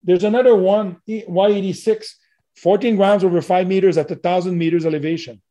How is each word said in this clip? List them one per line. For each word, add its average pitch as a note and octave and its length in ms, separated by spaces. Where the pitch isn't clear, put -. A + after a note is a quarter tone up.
There's F3+ 200
another A#3+ 300
one, G3 520
E-, A3 200
Y F#3+ 220
eighty-six, G#3 680
fourteen G#3 420
grams G3 280
over F3 180
five F#3 240
meters F#3+ 320
at D3 120
a E3+ 60
thousand F3+ 400
meters E3 300
elevation. D#3 640